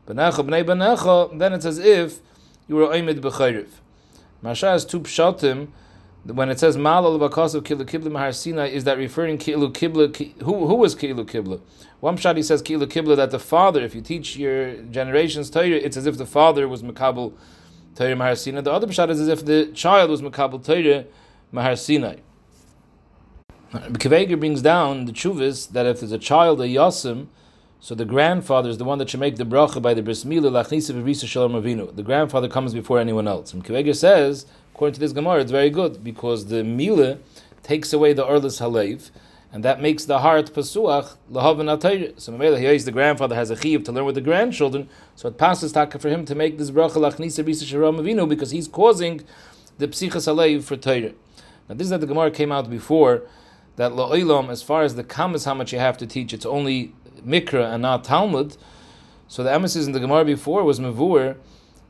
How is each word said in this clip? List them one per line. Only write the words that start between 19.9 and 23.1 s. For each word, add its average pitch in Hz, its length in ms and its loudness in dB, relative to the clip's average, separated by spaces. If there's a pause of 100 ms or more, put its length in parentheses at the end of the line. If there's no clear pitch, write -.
was 151 120 -2
Mekabel 135 420 -4
Torah 151 420 2 (440)
Mahar 127 240 -2
Sinai. 123 440 -2 (1500)